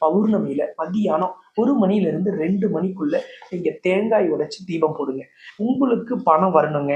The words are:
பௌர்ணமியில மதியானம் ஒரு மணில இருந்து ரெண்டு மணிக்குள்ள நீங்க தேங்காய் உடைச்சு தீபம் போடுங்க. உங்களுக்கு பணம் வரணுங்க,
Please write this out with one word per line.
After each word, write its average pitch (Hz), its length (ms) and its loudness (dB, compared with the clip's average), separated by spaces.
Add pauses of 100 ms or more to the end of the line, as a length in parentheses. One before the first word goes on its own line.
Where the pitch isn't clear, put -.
பௌர்ணமியில 165 600 2 (140)
மதியானம் 175 580 -2 (220)
ஒரு 240 180 2
மணில 196 340 2
இருந்து 165 280 -2
ரெண்டு 190 320 0
மணிக்குள்ள 165 480 -2 (320)
நீங்க 175 220 -4 (120)
தேங்காய் 202 480 2
உடைச்சு 151 360 -4
தீபம் 156 300 -2
போடுங்க. 135 280 -6 (340)
உங்களுக்கு 247 640 0
பணம் 170 340 4
வரணுங்க, 147 400 2